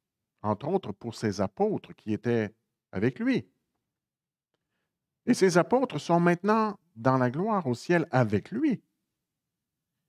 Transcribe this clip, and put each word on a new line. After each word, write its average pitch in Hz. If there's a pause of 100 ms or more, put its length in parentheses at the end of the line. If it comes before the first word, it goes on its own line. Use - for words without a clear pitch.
(420)
entre 107
autres, 180
pour 113
ses 104
apôtres 104
qui -
étaient 110 (380)
avec 110
lui. 226 (1800)
Et 240
ses 180
apôtres 202
sont 170
maintenant 202 (180)
dans 131
la 123
gloire 180
au 123
ciel 170
avec 107
lui. 262 (1300)